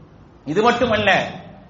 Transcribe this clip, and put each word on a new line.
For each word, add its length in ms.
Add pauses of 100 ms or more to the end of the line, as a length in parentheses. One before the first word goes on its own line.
(440)
இது 180
மட்டுமல்ல, 480 (600)